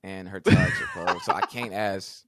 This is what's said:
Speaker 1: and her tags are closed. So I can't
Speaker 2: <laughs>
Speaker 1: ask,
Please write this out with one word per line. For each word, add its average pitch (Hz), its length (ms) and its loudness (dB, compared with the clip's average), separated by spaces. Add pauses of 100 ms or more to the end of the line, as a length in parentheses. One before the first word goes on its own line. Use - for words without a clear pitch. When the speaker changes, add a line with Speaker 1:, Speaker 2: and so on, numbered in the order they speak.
Speaker 1:
and 95 260 -10
her 95 100 -10
tags - 420 6
are - 40 -6 (200)
closed. - 200 -2
So - 80 0
I - 80 0
can't 120 320 -6
Speaker 2:
<laughs> - 20 -10
Speaker 1:
ask, 98 520 -4